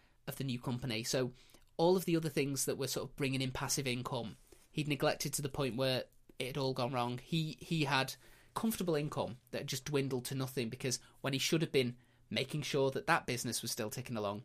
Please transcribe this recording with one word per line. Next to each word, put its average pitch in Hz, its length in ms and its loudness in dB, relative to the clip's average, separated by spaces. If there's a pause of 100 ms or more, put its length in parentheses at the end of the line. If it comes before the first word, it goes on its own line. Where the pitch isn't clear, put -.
(260)
of 135 100 -6
the 139 80 -4
new 123 140 -2
company. 120 460 -2
So 127 280 0 (440)
all 175 220 6
of 170 80 -2
the 170 100 4
other 160 140 0
things 139 340 0
that 135 140 0
were 131 100 -2
sort - 220 -4
of - 60 -16
bringing 135 260 0
in 131 80 0
passive 131 360 -2
income, 123 500 -2 (340)
he'd 147 180 -2
neglected 147 460 2
to 143 80 -2
the 143 80 -2
point 127 260 0
where 131 280 2 (340)
it 131 80 -2
had 135 100 -8
all 131 160 2
gone 127 220 0
wrong. 123 280 0
He, 160 380 0
he 160 240 0
had 135 300 2 (400)
comfortable 190 400 0
income 143 420 -2 (140)
that 120 80 -4
had 143 100 -4
just 135 160 -4
dwindled 135 420 0
to 135 80 -4
nothing, 131 360 -2
because - 280 -2 (220)
when 139 140 2
he 131 40 2
should 160 220 2
have 160 120 0
been 127 220 4 (360)
making 131 320 0
sure 135 280 2
that - 160 -4
that 165 200 2
business 120 340 -2
was 117 100 -4
still 107 200 -4
ticking 123 260 -6
along, 104 280 -2